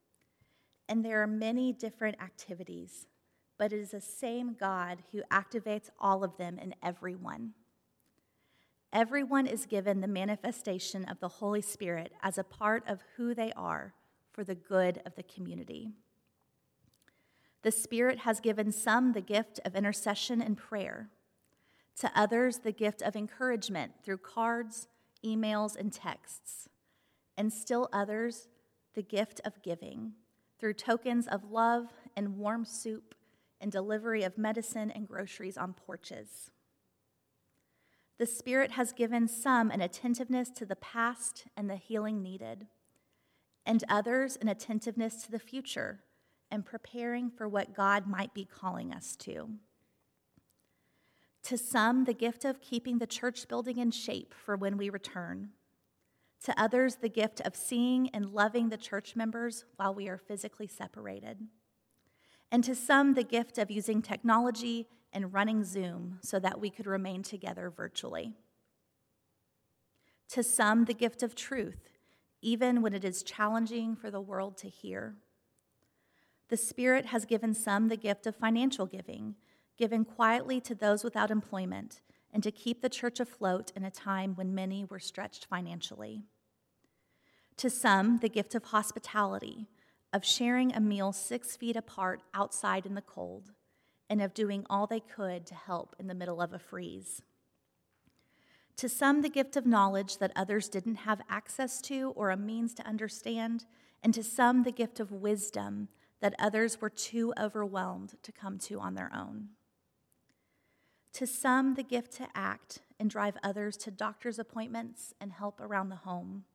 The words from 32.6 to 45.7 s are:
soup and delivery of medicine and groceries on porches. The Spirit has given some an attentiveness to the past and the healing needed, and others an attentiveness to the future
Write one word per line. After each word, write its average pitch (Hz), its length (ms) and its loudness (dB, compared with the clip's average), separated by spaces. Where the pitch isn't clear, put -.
soup - 520 -8
and 208 120 -4
delivery 214 500 0
of 185 160 0
medicine 220 540 -2
and 214 160 -8
groceries 190 500 -8
on 185 160 -6
porches. - 800 -14
The 240 80 2
Spirit 254 460 0
has 247 200 0
given 233 340 2
some 233 440 4
an 202 100 2
attentiveness 240 720 0
to - 160 -10
the 196 80 -2
past - 680 -4
and 208 100 -2
the 196 100 -4
healing 214 440 -2
needed, 185 460 -10
and 226 240 4
others 247 500 2
an 226 80 0
attentiveness 226 760 -2
to - 80 -12
the 226 80 -6
future - 600 -8